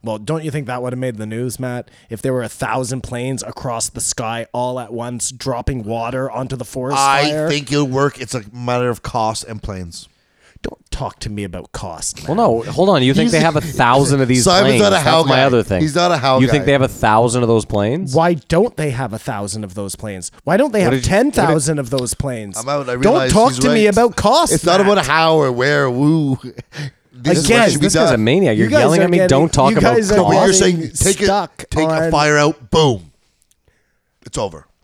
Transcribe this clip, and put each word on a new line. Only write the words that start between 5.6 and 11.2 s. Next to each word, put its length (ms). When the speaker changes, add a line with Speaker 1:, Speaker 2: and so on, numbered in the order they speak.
Speaker 1:
water 480
onto 240
the 100
forest 360
Speaker 2:
I 300
Speaker 1:
fire? 180
Speaker 2:
think 240
it'll 140
work. 340
It's 140
a 100
matter 360
of 120
cost 420
and 180
planes. 460
Speaker 1:
Don't 280
talk 300